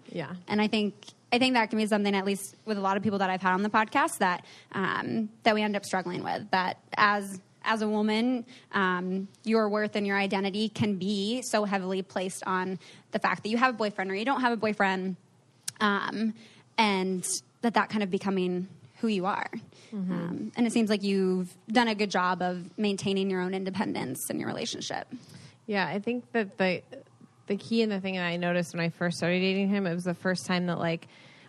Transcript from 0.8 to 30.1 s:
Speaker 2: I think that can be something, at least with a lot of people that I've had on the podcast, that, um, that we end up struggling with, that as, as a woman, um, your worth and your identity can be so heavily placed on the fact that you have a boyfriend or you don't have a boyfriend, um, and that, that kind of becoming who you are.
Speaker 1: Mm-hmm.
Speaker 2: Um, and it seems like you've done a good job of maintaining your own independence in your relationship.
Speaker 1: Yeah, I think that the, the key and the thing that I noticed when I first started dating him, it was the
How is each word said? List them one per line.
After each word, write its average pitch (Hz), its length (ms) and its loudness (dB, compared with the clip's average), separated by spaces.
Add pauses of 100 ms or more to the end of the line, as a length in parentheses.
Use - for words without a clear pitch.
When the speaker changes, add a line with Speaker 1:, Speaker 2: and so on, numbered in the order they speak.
Speaker 2:
I 240 60 4
think 254 160 4
that 226 160 2
can 220 80 0
be 214 80 2
something, 202 280 2
at 190 100 0
least 196 300 -4 (120)
with 220 120 -2
a - 20 -4
lot 196 160 2
of 202 60 -2
people 202 160 0
that 190 120 2
I've 185 120 -2
had 185 120 4
on 190 80 2
the 214 80 0
podcast, 233 480 2
that, 180 260 2 (280)
um, 214 560 -2 (160)
that 220 100 6
we 214 80 2
end 208 140 0
up 196 80 -4
struggling 185 380 -2
with, 90 280 -4
that 185 280 0 (180)
as, 202 440 2 (240)
as 220 180 0
a 220 60 0
woman, 220 560 2 (280)
um, 185 560 0 (160)
your 220 240 4
worth 214 280 0
and 202 100 0
your 196 120 0
identity 196 500 0
can 208 280 0
be 202 460 -2
so 214 220 0
heavily 190 380 -2
placed 185 440 -6
on 185 320 -2 (340)
the 214 60 -2
fact - 260 0
that 208 40 -4
you 220 80 2
have 254 180 4
a - 20 -8
boyfriend 202 340 -2
or 190 40 -2
you 208 100 -2
don't 262 180 0
have 240 100 2
a 233 40 0
boyfriend, 190 600 0 (640)
um, 208 540 0 (420)
and 190 500 2 (360)
that, 226 120 0
that 202 140 4
kind 214 140 0
of 196 80 -2
becoming 185 580 0 (320)
who 233 80 0
you 196 180 0
are. - 240 -2 (440)
Speaker 1:
Mm-hmm. 185 180 -2
Speaker 2:
Um, 175 440 -4
and 240 100 4
it 226 60 0
seems 220 180 4
like 202 120 2
you've 185 520 2 (140)
done 233 200 4
a 220 60 0
good 208 160 0
job 180 320 0
of 180 360 -4
maintaining 196 520 0
your 185 100 0
own 185 140 -2
independence 190 760 -4
in - 80 -2
your - 100 -4
relationship. - 580 -6 (600)
Speaker 1:
Yeah, 196 200 0
I 160 120 -4
think 233 340 -4
that 208 260 -2
the, 185 240 2 (640)
the 208 100 -2
key 226 260 0
and 220 100 2
the 196 80 -2
thing 190 140 -4
that 180 100 -2
I 170 120 0
noticed 175 380 0
when 175 80 -2
I 170 80 0
first 175 280 -2
started 180 220 2
dating 190 280 2
him, 202 180 2
it 165 80 0
was 175 100 -4
the 180 100 0